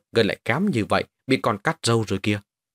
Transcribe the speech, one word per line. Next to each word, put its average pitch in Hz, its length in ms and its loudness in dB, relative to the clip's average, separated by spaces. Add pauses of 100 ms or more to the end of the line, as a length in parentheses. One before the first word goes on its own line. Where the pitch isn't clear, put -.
(120)
ngươi - 120 4
lại 92 200 -2
kém 160 260 -2
như 113 140 0
vậy, 92 200 0 (220)
bị 131 160 2
con 110 160 -2
cắt - 240 -4
râu 117 260 2
rồi 98 140 -2
kìa. 104 180 -2 (340)